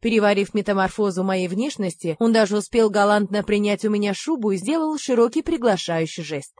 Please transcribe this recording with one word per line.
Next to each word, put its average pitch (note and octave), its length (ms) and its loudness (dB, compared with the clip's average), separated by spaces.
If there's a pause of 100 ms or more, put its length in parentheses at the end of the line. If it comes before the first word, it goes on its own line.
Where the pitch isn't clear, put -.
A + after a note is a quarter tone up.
Переварив G#3 540 2
метаморфозу F#3+ 680 -2
моей F#3 240 -2
внешности, F#3 720 -4
он A#3 160 2
даже G#3+ 240 4
успел A3 320 2
галантно G#3 540 2
принять G#3 420 0
у G#3+ 60 0
меня G#3 240 0
шубу C4 340 -2
и F#3+ 80 0
сделал D#4 400 -2
широкий A#3+ 460 0
приглашающий F3 800 -2
жест. D3 360 -10